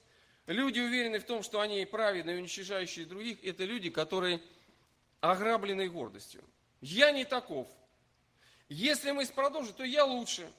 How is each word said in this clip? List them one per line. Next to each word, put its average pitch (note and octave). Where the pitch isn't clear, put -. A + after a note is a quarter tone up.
Люди, A#3
уверены A#3+
в -
том, A#3
что -
они G#3
праведные, F#3+
уничтожающие F3+
других, G3+
это F#3
люди, G3
которые E3+
ограблены G3
гордостью. A2
"Я G#3+
не C4+
таков. E3+
Если C4
мы C#4
продолжим, C4+
то C4
я C#4
лучше. A#3